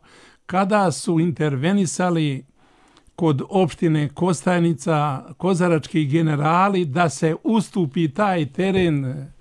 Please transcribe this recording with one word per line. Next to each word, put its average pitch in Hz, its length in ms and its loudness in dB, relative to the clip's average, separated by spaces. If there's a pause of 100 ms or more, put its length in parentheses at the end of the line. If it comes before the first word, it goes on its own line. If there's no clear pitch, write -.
(460)
kada 190 460 0
su 165 280 0
intervenisali 160 1300 0 (680)
kod 156 340 2
opštine 160 600 0
Kostajnica 170 1120 0 (140)
kozarački 170 680 0
generali 165 800 2
da 160 240 0
se 160 340 -2
ustupi 185 640 0
taj 180 380 -2
teren 151 840 -2 (140)